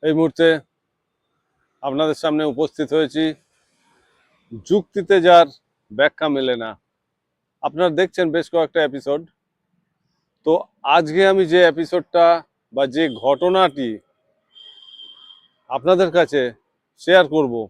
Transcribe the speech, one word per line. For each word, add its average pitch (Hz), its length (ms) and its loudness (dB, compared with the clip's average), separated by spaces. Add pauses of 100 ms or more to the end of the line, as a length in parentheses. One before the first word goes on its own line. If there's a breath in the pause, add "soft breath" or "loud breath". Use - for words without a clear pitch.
এই 156 100 -2
মুহূর্তে 160 460 0 (1200)
আপনাদের 143 320 -2
সামনে 156 300 -4
উপস্থিত 147 500 -4
হয়েছি 156 400 -2 (1300)
যুক্তিতে 196 560 0
যার 170 260 6 (460)
ব্যাখ্যা 143 360 -2
মেলে 135 280 -4
না। 113 240 -12 (800)
আপনারা 156 280 -2
দেখছেন 175 400 -2
বেশ 160 200 -6
কয়েকটা 165 340 -2
এপিসোড। 143 420 -6 (1160)
তো 160 200 0 (180)
আজকে 165 460 2
আমি 196 180 2
যে 175 160 4
এপিসোডটা 170 800 2 (300)
বা 135 140 -2
যে 147 220 -2
ঘটনাটি 139 920 -2 (1700)
আপনাদের 170 420 0
কাছে 147 420 -2 (460)
শেয়ার 175 300 4
করব 123 420 -4